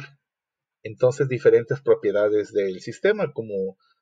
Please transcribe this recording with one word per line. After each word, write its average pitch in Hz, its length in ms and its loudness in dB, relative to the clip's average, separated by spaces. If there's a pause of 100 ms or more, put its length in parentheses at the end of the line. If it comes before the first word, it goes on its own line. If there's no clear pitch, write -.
(840)
entonces 127 440 0
diferentes 117 520 2
propiedades 104 720 0
del 98 280 -2
sistema, 196 520 -4
como 98 440 -8 (260)